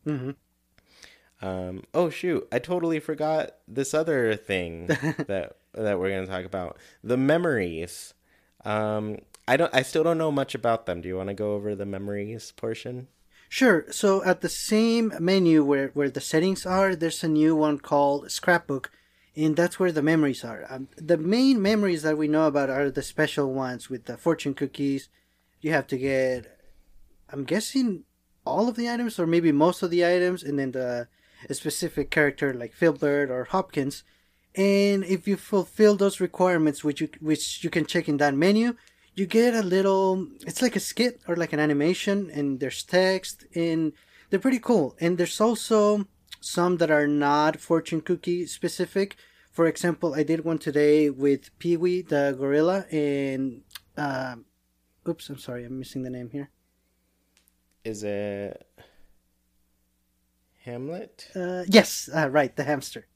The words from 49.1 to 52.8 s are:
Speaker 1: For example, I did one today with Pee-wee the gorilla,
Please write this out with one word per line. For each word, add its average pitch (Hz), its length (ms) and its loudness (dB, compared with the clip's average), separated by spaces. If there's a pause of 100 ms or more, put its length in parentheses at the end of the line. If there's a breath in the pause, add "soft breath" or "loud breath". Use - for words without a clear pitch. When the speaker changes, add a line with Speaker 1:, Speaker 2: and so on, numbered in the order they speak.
Speaker 1:
For 165 140 2
example, 160 480 0
I 151 80 0
did 156 240 0
one 165 140 -2
today 147 500 4
with 139 480 0
Pee-wee 175 460 0
the 143 340 0
gorilla, 151 540 2